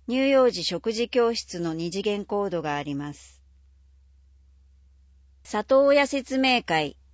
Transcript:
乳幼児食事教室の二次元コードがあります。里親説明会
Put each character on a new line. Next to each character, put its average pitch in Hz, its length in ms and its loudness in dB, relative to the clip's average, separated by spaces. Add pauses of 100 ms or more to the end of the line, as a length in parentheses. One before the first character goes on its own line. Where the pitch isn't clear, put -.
乳 262 200 0
幼 262 220 6
児 185 140 -4
食 202 280 -4
事 226 160 -4
教 233 280 0
室 - 240 -10
の 165 160 -4
二 170 160 -6
次 196 100 -6
元 208 240 -4
コ 202 200 -4
ー 196 40 -6
ド 170 140 -4
が 147 120 -4
あ 147 60 -4
り 143 140 -6
ま 143 180 -8
す。 - 300 -20 (2000)
里 269 420 2
親 277 220 4
説 262 320 -4
明 254 240 2
会 156 340 -2 (160)